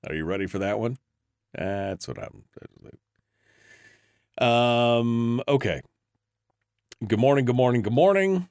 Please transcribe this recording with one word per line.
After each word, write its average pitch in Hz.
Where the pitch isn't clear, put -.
Are 71
you 78
ready 95
for 95
that 101
one? 117
That's 98
what -
I'm, -
um, 120
okay. 113
Good 107
morning, 135
good 123
morning, 123
good 104
morning. 190